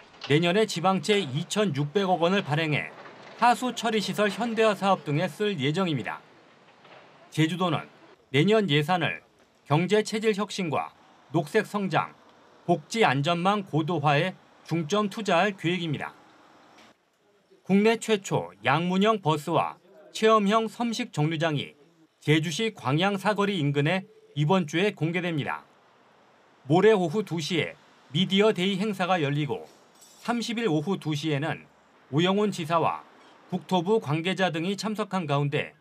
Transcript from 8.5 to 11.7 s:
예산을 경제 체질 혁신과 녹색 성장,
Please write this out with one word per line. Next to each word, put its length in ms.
예산을 500
경제 400
체질 320
혁신과 560
녹색 340
성장, 480